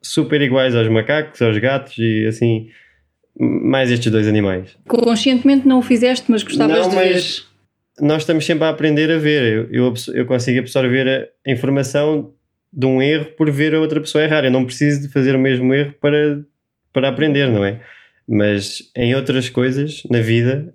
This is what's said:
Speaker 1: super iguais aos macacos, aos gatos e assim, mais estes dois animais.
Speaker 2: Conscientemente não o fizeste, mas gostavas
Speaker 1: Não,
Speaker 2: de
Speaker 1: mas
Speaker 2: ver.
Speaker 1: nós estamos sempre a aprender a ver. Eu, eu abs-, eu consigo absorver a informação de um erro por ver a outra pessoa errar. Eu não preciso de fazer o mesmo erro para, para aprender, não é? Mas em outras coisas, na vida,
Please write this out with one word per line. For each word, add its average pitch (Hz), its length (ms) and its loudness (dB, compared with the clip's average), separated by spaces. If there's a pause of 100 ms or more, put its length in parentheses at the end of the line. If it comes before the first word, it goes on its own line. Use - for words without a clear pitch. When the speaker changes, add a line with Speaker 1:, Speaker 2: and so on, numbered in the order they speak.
Speaker 1:
super 147 400 -2
iguais 131 320 2
aos 113 140 2
macacos, 143 540 -2
aos 110 160 2
gatos 131 400 -2
e 110 280 0
assim, 113 420 -2 (680)
mais 131 540 0
estes 120 180 0
dois 107 160 2
animais. 98 500 -2 (100)
Speaker 2:
Conscientemente 247 800 2
não 262 120 4
o 247 40 2
fizeste, 247 460 0
mas 220 140 2
gostavas - 360 0
Speaker 1:
Não, 180 120 2
Speaker 2:
de 202 60 0
Speaker 1:
mas 180 500 0 (520)
Speaker 2:
ver. 147 80 0
Speaker 1:
nós 156 160 2
estamos 156 220 0
sempre 160 200 0
a 160 40 2
aprender 156 420 0
a 165 80 2
ver. 151 240 2 (100)
Eu, 110 180 -2
eu 123 180 2
abs-, 117 260 -6
eu 123 120 0
consigo 127 340 0
absorver 131 680 -2 (140)
a 135 60 -4
informação 139 840 -2 (400)
de 131 140 -2
um 131 160 2
erro 151 240 0 (100)
por 156 140 0
ver 151 240 0
a 156 60 2
outra 151 200 -2
pessoa 151 220 -2
errar. 156 220 0
Eu 131 60 2
não 131 140 2
preciso 143 380 0
de 143 60 -10
fazer 135 260 2
o 131 60 2
mesmo 127 340 0
erro 143 260 -2
para, 147 400 0 (520)
para 135 160 0
aprender, 139 400 0
não 104 160 0
é? 98 160 -4 (480)
Mas 104 680 -2
em 123 200 0
outras 127 320 -2
coisas, 135 600 -4
na 120 120 2
vida, 120 540 0